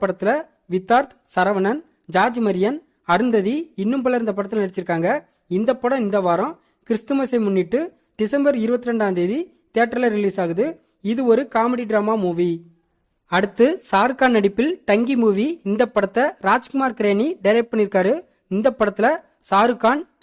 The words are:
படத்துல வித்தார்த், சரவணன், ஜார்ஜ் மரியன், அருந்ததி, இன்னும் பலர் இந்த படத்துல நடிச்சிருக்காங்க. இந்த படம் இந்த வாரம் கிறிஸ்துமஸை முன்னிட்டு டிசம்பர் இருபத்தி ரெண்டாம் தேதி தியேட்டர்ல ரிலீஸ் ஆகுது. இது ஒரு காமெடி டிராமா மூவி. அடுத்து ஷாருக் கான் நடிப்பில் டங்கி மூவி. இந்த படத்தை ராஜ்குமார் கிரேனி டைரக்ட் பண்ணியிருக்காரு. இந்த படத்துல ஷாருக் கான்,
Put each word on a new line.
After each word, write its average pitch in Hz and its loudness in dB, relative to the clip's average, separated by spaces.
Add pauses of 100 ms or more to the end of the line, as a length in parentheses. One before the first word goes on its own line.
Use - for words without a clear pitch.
படத்துல 190 -2 (420)
வித்தார்த், 226 0 (180)
சரவணன், 196 0 (360)
ஜார்ஜ் 233 0
மரியன், 202 0 (360)
அருந்ததி, 220 2 (280)
இன்னும் 247 -2
பலர் 247 0
இந்த 220 -2
படத்துல 202 -4
நடிச்சிருக்காங்க. 175 -4 (480)
இந்த 220 0 (120)
படம் 247 -2
இந்த 202 -2
வாரம் 185 0 (360)
கிறிஸ்துமஸை 247 -2
முன்னிட்டு 190 0 (420)
டிசம்பர் 277 0
இருபத்தி 240 -2
ரெண்டாம் 208 0
தேதி 185 0 (360)
தியேட்டர்ல 240 0
ரிலீஸ் 202 -2
ஆகுது. 175 -2 (460)
இது 247 -2
ஒரு 254 2 (120)
காமெடி 240 0
டிராமா 214 0 (100)
மூவி. 175 0 (920)
அடுத்து 202 2 (220)
ஷாருக் 240 2
கான் 247 4
நடிப்பில் 208 2 (180)
டங்கி 233 2
மூவி. 214 2 (240)
இந்த 220 0 (100)
படத்தை 208 0 (220)
ராஜ்குமார் 254 0
கிரேனி 208 2 (180)
டைரக்ட் 226 2
பண்ணியிருக்காரு. 202 0 (420)
இந்த 220 2 (100)
படத்துல 208 2 (400)
ஷாருக் 214 2
கான், 285 0 (180)